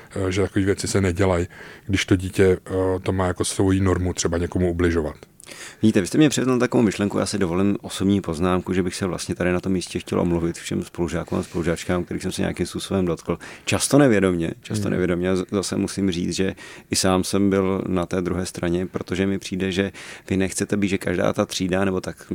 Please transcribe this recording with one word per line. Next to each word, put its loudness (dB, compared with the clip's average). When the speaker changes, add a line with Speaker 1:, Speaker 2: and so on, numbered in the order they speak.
Speaker 1:
eh, -2
že 0
takový 0
věci 0
se 0
nedělají, 2
když 0
to 4
dítě, 4
eh, -12
to 0
má 0
jako -2
svoji 2
normu 2
třeba -2
někomu 0
ubližovat. 0
Speaker 2:
Vidíte, 6
vy 0
jste 0
mě 6
přivedl 0
na 2
takovou 2
myšlenku, 2
já 0
si -4
dovolím 2
osobní 2
poznámku, 0
že 2
bych -2
se -4
vlastně -4
tady 0
na 0
tom -2
místě -4
chtěl -2
omluvit 0
všem -6
spolužákům -4
a -2
spolužáčkám, -2
kterých -8
jsem -4
se -4
nějakým -2
způsobem -2
dotkl. -2
Často 2
nevědomě, 4
často -6
Speaker 1:
Hmm. -2
Speaker 2:
nevědomě. 0
A 2
z-, -2
zase -2
musím 0
říct, -2
že 0
i -2
sám 2
jsem 2
byl 2
na 0
té -2
druhé -2
straně, -2
protože -4
mi -2
přijde, -4
že -2
vy 0
nechcete -2
být, 0
že 0
každá 0
ta 0
třída, -2
nebo 0
tak -12